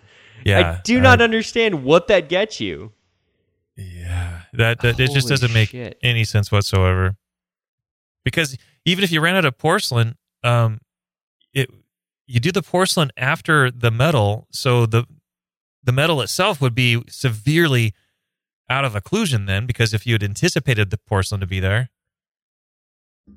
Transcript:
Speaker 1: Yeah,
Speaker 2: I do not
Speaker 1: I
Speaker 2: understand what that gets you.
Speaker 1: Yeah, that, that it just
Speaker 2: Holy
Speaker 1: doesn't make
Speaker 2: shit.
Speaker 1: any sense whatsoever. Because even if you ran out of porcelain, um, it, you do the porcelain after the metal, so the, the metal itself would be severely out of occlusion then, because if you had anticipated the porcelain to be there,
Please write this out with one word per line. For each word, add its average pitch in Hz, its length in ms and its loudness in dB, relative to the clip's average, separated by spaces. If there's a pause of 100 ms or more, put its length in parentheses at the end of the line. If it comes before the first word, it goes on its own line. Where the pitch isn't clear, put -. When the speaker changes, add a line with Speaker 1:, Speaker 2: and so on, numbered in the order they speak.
(460)
Speaker 1:
Yeah, 90 320 2
Speaker 2:
I 90 80 -14
do 247 160 2
not 247 180 8
Speaker 1:
I 233 60 6
Speaker 2:
understand 220 580 -2
what 160 240 4
that 175 220 2
gets 190 320 -4
you. 92 320 -8 (840)
Speaker 1:
Yeah, 87 680 -8 (120)
that, 117 280 0
that 120 180 0
it 131 100 2
just 139 180 0
Speaker 2:
Holy - 20 -6
Speaker 1:
doesn't 127 240 0
make 110 160 2
Speaker 2:
shit. 123 340 -14
Speaker 1:
any 117 220 0
sense 104 260 0
whatsoever. 95 640 2 (1080)
Because 135 320 -2 (300)
even 185 180 0
if 170 80 -2
you 156 80 0
ran 170 160 0
out 180 100 2
of 127 120 -2
porcelain, 127 580 0 (280)
um, 117 360 0 (760)
it, 131 160 -2 (560)
you 120 120 -2
do 160 120 0
the 180 100 -2
porcelain 175 560 0
after 139 540 0
the 120 180 0
metal, 110 600 0
so 120 340 2
the, 113 200 0 (760)
the 123 80 0
metal 143 300 0
itself 185 400 -2
would 123 140 0
be 120 340 2
severely 123 840 0 (720)
out 139 160 0
of 113 80 -4
occlusion 123 540 -2
then, 98 180 -2
because 113 260 -2
if 110 140 -6
you 117 80 -2
had 104 100 -2
anticipated 107 680 -2
the 104 80 -6
porcelain 98 420 -4
to 95 60 -6
be 95 120 -4
there, 104 300 -2 (1500)